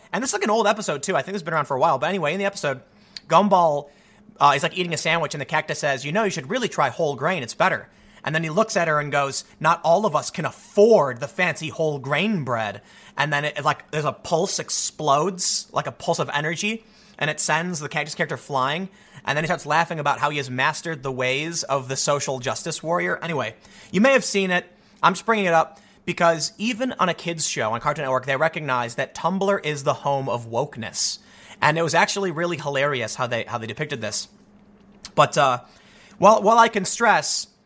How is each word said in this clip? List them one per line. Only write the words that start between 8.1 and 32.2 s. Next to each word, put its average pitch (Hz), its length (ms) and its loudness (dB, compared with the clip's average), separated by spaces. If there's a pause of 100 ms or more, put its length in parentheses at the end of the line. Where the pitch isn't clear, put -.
And 147 100 -2
then 165 100 -2
he 156 60 -4
looks 214 260 0
at 170 120 2
her 151 120 2
and 147 100 -4
goes, 139 340 -2 (140)
"Not 160 240 2
all 180 240 4
of 151 80 -2
us 143 160 -2
can 156 140 -6
afford 151 760 4
the 143 100 -6
fancy 165 400 -2
whole 151 300 -2
grain 151 460 0
bread." 113 360 -4 (380)
And 147 140 0
then 147 120 0
it, 147 200 -4
like, - 260 -2
there's 151 140 -2
a 139 80 -2
pulse - 460 0
explodes, 156 1120 0
like 139 160 -2
a 127 40 -8
pulse - 280 -2
of 135 120 -4
energy, 170 520 -4 (340)
and 147 100 -2
it 151 120 -4
sends 160 400 -2
the 143 80 -6
cactus 151 260 -4
character 160 220 -4
flying. 143 520 -2 (360)
And 139 120 0
then 156 80 0
he - 20 -4
starts 160 200 -4
laughing 160 340 0
about 143 180 0
how 147 120 0
he 147 80 -4
has 127 120 -4
mastered 143 520 -2
the 135 100 -4
ways 135 520 -2
of 135 240 -2
the 135 80 -4
social 139 440 -2
justice 131 420 -6
warrior. 175 400 -2
Anyway, 131 320 -4 (380)
you 185 80 4
may 269 120 6
have 262 120 4
seen 190 260 0
it. 180 160 0 (340)
I'm 170 140 6
just - 120 -8
bringing 214 200 2
it 170 80 4
up 160 240 2 (260)
because 170 540 2
even 240 400 -4
on 180 100 2
a 170 60 0
kids 170 320 -6
show 110 260 -2
on 120 80 -4
Cartoon 147 240 -2
Network, 127 220 0
they 139 80 2
recognize 135 640 -2
that 131 180 -4
Tumblr 190 500 0
is 147 200 -4
the 143 100 2
home 135 340 -2
of 117 200 -4
wokeness. 113 680 -4 (420)
And 151 180 4
it 170 40 0
was 160 120 0
actually 196 380 2